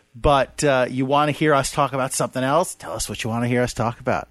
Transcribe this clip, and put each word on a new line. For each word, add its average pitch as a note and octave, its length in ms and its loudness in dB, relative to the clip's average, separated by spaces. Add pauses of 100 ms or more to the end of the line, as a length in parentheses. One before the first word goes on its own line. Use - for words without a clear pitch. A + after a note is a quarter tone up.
(140)
But, C3+ 500 2
uh, C3 260 4
you B2+ 160 -2
wanna C#3+ 240 2
hear D3+ 240 2
us C3+ 160 2
talk C#3 220 0
about C3 200 -4
something B2+ 300 -4
else? D3+ 320 0
Tell - 180 -14
us A2+ 160 -6
what G#2 140 -8
you A2+ 80 -4
wanna A#2 160 -2
hear B2 160 2
us A#2+ 100 -2
talk A2+ 280 -2
about A2 300 -2